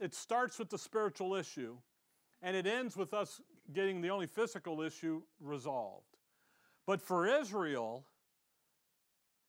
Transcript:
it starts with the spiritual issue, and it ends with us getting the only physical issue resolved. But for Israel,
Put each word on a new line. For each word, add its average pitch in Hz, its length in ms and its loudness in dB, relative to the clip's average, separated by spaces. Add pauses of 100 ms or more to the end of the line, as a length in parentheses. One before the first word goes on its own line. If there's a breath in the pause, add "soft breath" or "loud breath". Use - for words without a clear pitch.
it 175 120 -2
starts 247 440 0
with 214 100 -4
the 214 100 -4
spiritual 196 560 0
issue, 127 420 -4 (640)
and 185 120 0
it 185 120 2
ends 233 280 0
with 190 200 -2
us - 260 0 (320)
getting 185 300 2
the 175 80 2
only 190 160 0
physical 180 560 -2
issue 160 400 -2 (180)
resolved. 135 760 -6 (720 soft breath)
But 190 140 4
for 180 260 4
Israel, 160 800 2 (1400)